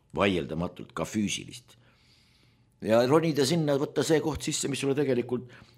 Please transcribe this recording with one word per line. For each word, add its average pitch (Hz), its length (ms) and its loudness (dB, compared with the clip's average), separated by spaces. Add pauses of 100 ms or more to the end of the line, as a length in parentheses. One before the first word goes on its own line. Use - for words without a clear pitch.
(160)
vaieldamatult 82 760 -2
ka 82 160 -4
füüsilist. - 720 -6 (1080)
Ja 110 140 4 (100)
ronida 151 400 4
sinna, 147 320 2
võtta 147 240 -2
see 151 160 4
koht 151 240 -4
sisse, - 240 -4
mis 131 140 -6
sulle 139 160 0
tegelikult 123 500 -2 (300)